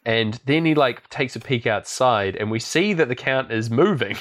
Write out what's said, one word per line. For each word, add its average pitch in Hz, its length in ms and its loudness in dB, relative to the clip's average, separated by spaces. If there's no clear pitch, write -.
and 113 400 0
then 156 220 2
he, 156 80 4
like, 135 340 0
takes 135 260 -6
a 123 60 -8
peek 120 260 -2
outside, 104 680 0
and 107 140 -4
we 113 100 -2
see 202 320 0
that 160 160 2
the 123 80 -2
Count 135 340 -2
is 113 200 -2
moving. 123 500 2